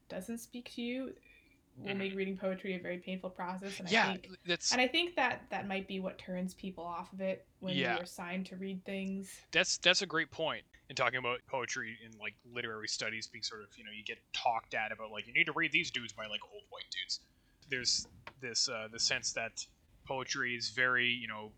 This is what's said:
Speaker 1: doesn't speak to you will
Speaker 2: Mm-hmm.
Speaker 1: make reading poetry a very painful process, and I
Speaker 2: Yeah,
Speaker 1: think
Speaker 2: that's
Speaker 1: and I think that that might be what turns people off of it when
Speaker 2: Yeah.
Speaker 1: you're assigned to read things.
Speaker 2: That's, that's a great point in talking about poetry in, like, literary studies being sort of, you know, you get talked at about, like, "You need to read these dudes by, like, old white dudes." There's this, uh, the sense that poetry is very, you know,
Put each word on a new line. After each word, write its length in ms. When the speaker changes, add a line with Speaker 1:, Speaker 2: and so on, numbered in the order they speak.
Speaker 1:
doesn't 300
speak 360
to 80
you 220
will 120
Speaker 2:
Mm-hmm. 80
Speaker 1:
make 180
reading 220
poetry 380
a 40
very 200
painful 300
process, 500
and 100
I 20
Speaker 2:
Yeah, 220
Speaker 1:
think 160
Speaker 2:
that's 260
Speaker 1:
and 80
I 80
think 300
that 320
that 180
might 220
be 100
what 180
turns 360
people 320
off 260
of 80
it 260
when 160
Speaker 2:
Yeah. 200
Speaker 1:
you're 80
assigned 440
to 80
read 300
things. 440
Speaker 2:
That's, 280
that's 220
a 40
great 260
point 320
in 60
talking 240
about 280
poetry 580
in, 120
like, 160
literary 380
studies 400
being 160
sort 200
of, 140
you 60
know, 80
you 140
get 140
talked 420
at 200
about, 180
like, 160
"You 60
need 140
to 40
read 220
these 180
dudes 220
by, 140
like, 120
old 200
white 220
dudes." 280
There's 400
this, 300
uh, 200
the 100
sense 340
that 320
poetry 500
is 140
very, 400
you 180
know, 300